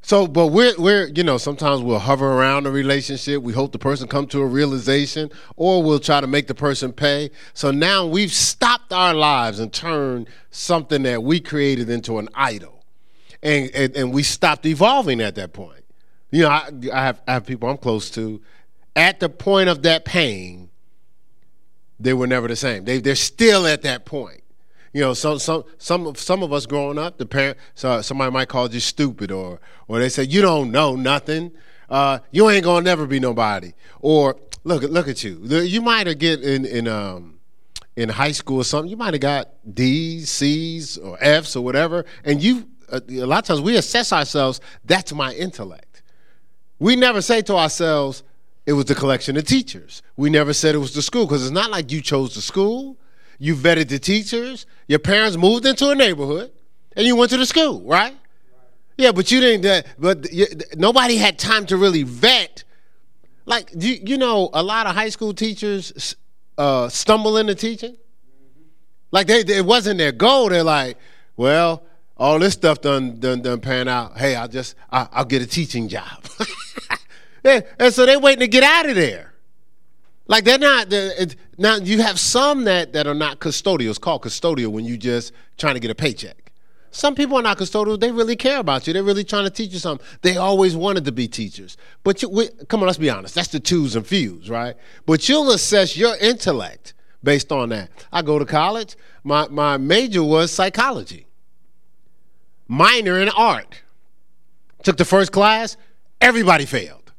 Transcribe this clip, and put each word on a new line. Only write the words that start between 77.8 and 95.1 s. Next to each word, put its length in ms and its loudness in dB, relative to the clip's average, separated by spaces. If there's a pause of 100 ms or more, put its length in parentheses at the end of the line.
so 120 6
they 120 6
waiting 240 4
to 60 2
get 160 6
out 260 4
of 60 -2
there. 380 -2 (960)
Like, 160 4
they're 140 6
not, 320 4
they're, 280 -2
it, 200 -4 (200)
now 200 4
you 240 2
have 180 2
some 460 2
that, 260 0
that 160 -2
are 60 -2
not 260 -4
custodial. 500 -2
It's 80 -6
called 260 -4
custodial 440 -2
when 160 -6
you 140 -8
just 340 -4 (260)
trying 180 0
to 40 -8
get 100 -6
a 60 -6
paycheck. 560 -6 (400)
Some 240 0
people 220 0
are 40 2
not 160 2
custodial. 400 -2
They 140 0
really 240 0
care 240 0
about 260 -2
you. 60 -2
They're 120 -2
really 200 0
trying 220 -2
to 40 -2
teach 220 -8
you 80 -10
something. 260 -6 (180)
They 120 2
always 400 2
wanted 300 -2
to 80 -4
be 160 -4
teachers. 480 -12 (260)
But 180 0
you, 60 -4
we, 220 -2 (180)
come 140 0
on, 60 2
let's 100 0
be 120 0
honest. 260 -6
That's 140 -4
the 120 -6
twos 340 0
and 100 -4
fews, 440 -4
right? 260 -6 (300)
But 240 2